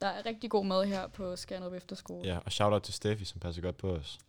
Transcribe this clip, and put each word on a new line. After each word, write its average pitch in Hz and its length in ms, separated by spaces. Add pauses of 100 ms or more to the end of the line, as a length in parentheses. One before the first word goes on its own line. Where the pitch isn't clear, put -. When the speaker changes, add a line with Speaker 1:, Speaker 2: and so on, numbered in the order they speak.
Speaker 1:
Der 196 60
er 196 180
rigtig 226 240
god 208 160
mad 190 200
her 196 220
på 180 280
Skanderup 180 380
Efterskole. 180 540
Speaker 2:
Ja, 87 100
og 95 140
shout 104 220
out 101 100
til - 100
Steffi, 104 320
som - 140
passer 85 220
godt 90 160
på 95 140
os. 76 380